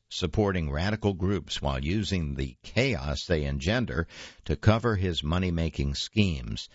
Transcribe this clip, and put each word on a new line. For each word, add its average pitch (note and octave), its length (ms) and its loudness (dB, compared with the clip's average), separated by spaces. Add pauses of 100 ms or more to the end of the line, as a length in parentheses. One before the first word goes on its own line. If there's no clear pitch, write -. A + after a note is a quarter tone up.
supporting F2+ 600 0
radical G2+ 440 0
groups F#2 500 -4
while C2+ 200 0
using E2+ 520 -2
the C2+ 260 -4
chaos D2 640 -2
they D#2 200 2
engender D#2+ 600 0 (400)
to D2+ 100 0
cover A2+ 400 4
his F#2 280 0
money-making E2 720 0
schemes. C#2 800 0